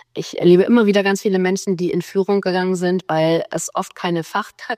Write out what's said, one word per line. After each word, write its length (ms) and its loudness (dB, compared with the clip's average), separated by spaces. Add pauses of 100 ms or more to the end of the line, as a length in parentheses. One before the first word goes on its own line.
(120)
Ich 280 -10
erlebe 240 6
immer 220 4
wieder 180 2
ganz 180 0
viele 160 0
Menschen, 380 0
die 160 -2
in 100 -2
Führung 380 -2
gegangen 340 0
sind, 320 -2
weil 460 0
es 240 -8
oft 180 -6
keine 300 -4
Fachka-, 540 -8